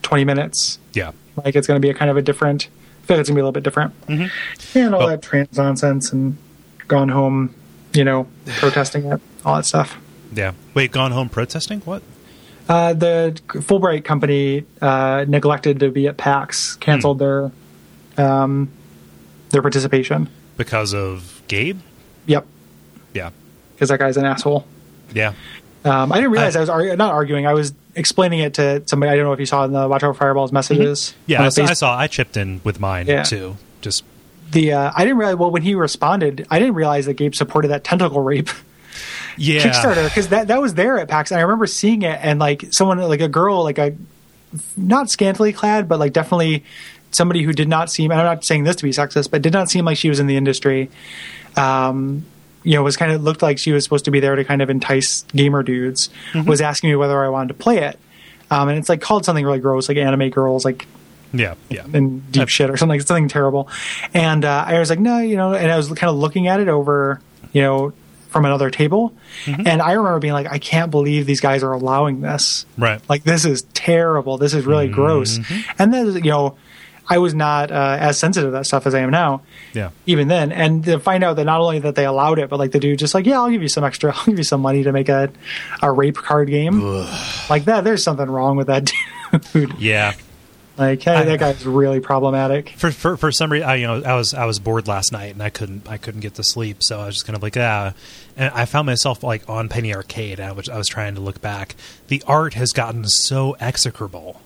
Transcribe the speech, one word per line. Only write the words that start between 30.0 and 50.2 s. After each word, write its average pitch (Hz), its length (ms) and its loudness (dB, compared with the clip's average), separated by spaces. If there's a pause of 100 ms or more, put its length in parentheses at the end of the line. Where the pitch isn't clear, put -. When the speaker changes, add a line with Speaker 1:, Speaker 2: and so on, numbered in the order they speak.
Speaker 1:
Out 143 100 2
for - 60 -14
Fireballs 135 320 2
messages 143 580 0
Speaker 2:
Mm-hmm. - 220 -10
Yeah, 139 80 2
Speaker 1:
on - 20 6
Speaker 2:
I 135 60 6
Speaker 1:
the - 20 4
Speaker 2:
saw, 147 120 2
I 147 40 4
Speaker 1:
face- 170 140 0
Speaker 2:
saw. 123 180 0
I 143 80 0
chipped - 300 -4
in 95 280 -4
with 104 160 -2
mine, 95 280 -2
Speaker 1:
Yeah. 143 160 0
Speaker 2:
too. 98 320 -6 (260)
Just - 220 -6 (480)
Speaker 1:
The, 156 220 4
uh, 143 220 0
I 170 80 2
didn't 254 140 2
realize, 202 180 0
well, 175 140 2
when 170 120 -2
he 196 120 0
responded, 156 760 0
I 160 100 4
didn't 240 140 2
realize 147 320 0
that 139 80 -2
Gabe 147 200 -2
supported 151 340 0
that 143 160 -2
tentacle 170 380 0
rape 143 260 0 (880)
Speaker 2:
Yeah. 151 260 2
Speaker 1:
Kickstarter, 156 520 2
'cause 196 140 0
that, 208 180 2
that 247 160 2
was 220 120 0
there 226 260 2
at 147 80 -6
pax, 151 240 -2
and 175 80 2
I - 20 4
remember 208 240 2
seeing 208 360 0
it, 156 200 -2
and, 151 160 2
like, 147 320 0
someone, 190 300 2
like, 160 200 0
a 165 80 2
girl, 175 360 2
like, 151 140 -2
a, 147 140 0 (840)
not 208 340 2
scantily 202 420 2
clad, 208 360 0
but, 165 100 2
like, 147 140 0
definitely 160 500 0 (480)
somebody 175 320 2
who 156 100 0
did 147 160 0
not 160 220 0
seem, 160 220 0
and 160 80 4
I'm 170 60 4
not 165 180 -2
saying 151 180 2
this 170 140 2
to - 80 -10
be 139 60 2
sexist, 143 420 -2
but 151 100 0
did 160 100 2
not 185 180 2
seem 175 140 0
like 160 140 0
she 156 100 0
was 143 120 2